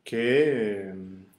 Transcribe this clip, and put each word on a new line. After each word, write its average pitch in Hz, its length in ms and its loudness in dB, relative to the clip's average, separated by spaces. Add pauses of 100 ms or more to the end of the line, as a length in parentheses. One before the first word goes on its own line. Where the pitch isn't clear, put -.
que, 117 880 2 (460)